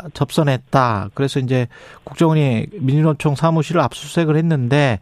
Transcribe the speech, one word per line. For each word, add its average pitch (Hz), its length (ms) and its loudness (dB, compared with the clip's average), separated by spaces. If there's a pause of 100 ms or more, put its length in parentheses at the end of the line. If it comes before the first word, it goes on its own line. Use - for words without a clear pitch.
(140)
접선했다. 131 1000 0
그래서 139 240 -2
이제 127 280 0 (360)
국정원이 151 640 0 (120)
민주노총 147 540 2
사무실을 165 480 0
압수수색을 151 540 -2
했는데 139 680 0